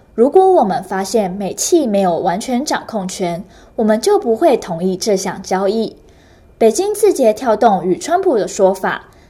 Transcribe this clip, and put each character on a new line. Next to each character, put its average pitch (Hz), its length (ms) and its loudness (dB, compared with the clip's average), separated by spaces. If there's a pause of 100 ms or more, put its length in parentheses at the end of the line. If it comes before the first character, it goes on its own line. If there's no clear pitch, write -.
(140)
，“如 240 160 2
果 381 240 4
我 302 100 4
们 190 180 -2
发 196 220 -6
现 196 260 0
美 190 240 -6
企 320 320 0
没 202 140 0
有 180 160 2
完 180 240 -2
全 254 240 -4
掌 - 220 -4
控 196 200 -6
权， 180 380 -6 (320)
我 233 80 0
们 214 160 2
就 403 180 2
不 240 160 0
会 277 220 4
同 175 260 -8
意 185 140 -2
这 202 200 0
项 190 260 -6
交 196 260 -2
易。” 220 280 -2 (640)
北 220 140 4
京 392 220 -2
字 403 180 4
节 240 200 2
跳 226 220 -2
动 208 300 2
与 180 120 0
川 339 240 -2
普 349 160 0
的 180 120 -2
说 190 260 2
法， 190 300 -6 (260)